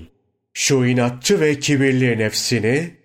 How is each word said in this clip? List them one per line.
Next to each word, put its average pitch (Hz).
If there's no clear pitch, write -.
Şu 131
inatçı 123
ve 151
kibirli 131
nefsini 117